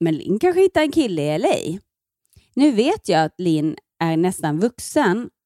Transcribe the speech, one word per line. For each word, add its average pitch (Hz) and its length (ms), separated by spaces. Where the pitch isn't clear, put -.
"Men 165 140
Linn 180 240
kanske 349 240
hittar 370 180
en 302 120
kille 214 300
i 147 60
L 160 160
A." 196 340
Nu 285 160
vet 262 380
jag 160 160
att 156 140
Linn 156 380
är 165 160
nästan 165 440
vuxen, 233 720